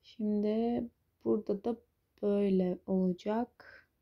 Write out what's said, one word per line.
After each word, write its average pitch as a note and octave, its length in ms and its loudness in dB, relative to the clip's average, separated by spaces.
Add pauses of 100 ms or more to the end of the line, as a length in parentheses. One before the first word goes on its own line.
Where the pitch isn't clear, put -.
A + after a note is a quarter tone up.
Şimdi A3 800 0 (400)
burada G#3+ 400 0
da A#3 120 -2 (460)
böyle G3 640 2
olacak. F#3+ 1000 -2 (140)